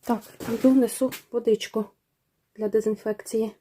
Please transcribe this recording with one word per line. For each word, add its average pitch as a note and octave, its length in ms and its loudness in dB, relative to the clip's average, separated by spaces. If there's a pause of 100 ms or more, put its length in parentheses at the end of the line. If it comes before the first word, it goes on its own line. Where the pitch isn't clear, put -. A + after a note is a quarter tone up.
Так, A3+ 180 -2 (340)
йду, C4 180 6
несу C4 400 2 (200)
водичку A3+ 540 -2 (720)
для G#3+ 120 -4
дезінфекції. G#3+ 920 -2